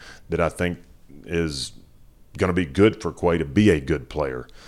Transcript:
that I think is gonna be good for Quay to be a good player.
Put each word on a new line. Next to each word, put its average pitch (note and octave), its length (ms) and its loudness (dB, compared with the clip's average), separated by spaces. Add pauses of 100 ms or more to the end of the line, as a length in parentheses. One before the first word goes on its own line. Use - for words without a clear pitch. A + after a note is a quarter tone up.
(300)
that E2 100 -2
I E2 80 2
think F2 320 -4 (460)
is D#2 480 -4 (640)
gonna F#2 160 2
be F2 120 0
good G2 360 4
for E2 100 -6
Quay F2 260 0
to D#2+ 80 -2
be G2 240 4
a D#2 120 4
good C#2 260 -4
player. C2 400 -6 (200)